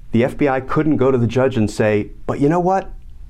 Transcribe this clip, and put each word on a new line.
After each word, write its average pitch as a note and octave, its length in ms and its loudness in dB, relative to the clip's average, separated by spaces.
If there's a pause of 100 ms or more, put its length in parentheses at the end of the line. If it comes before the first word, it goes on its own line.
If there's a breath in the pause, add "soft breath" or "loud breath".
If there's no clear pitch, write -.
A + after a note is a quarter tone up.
(120)
the A2+ 100 4
F B2 140 -2
B C#3+ 120 2
I C3 120 0
couldn't D3 380 0
go B2+ 120 4
to C3 80 2
the A#2 80 2
judge B2+ 300 0
and G#2+ 120 2
say, G#2+ 420 0 (140)
"But - 140 -4
you C#3+ 100 4
know F3 120 2
what? F#3 320 0 (380)